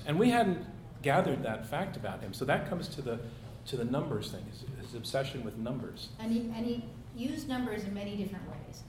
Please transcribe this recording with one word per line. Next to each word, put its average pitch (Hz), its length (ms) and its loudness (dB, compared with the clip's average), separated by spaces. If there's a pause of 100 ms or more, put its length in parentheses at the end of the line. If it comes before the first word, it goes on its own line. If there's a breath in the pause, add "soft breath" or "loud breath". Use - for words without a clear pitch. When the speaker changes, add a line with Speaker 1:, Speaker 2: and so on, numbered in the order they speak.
Speaker 1:
And 151 120 4
we 240 120 10
hadn't 214 340 6 (380)
gathered 143 400 6
that 110 240 0
fact 151 300 0
about 95 240 -4
him. 98 120 -6
So - 120 -2
that 151 240 4
comes 175 200 -2
to - 140 -6
the, 117 160 0 (480 loud breath)
to 135 100 -2
the 117 100 2
numbers 123 440 0
thing, 107 200 -6
his, - 140 -10 (220)
his 117 80 -10
obsession 120 480 -2
with 110 140 -6
numbers. 113 540 -4 (100)
Speaker 2:
And 226 100 -2
he, 233 100 4 (140)
and 226 120 -2
he 240 180 -2 (320)
used 277 320 -4
numbers 226 360 -2
in 196 100 -4
many 202 220 -4
different 190 300 -4
ways. - 420 -10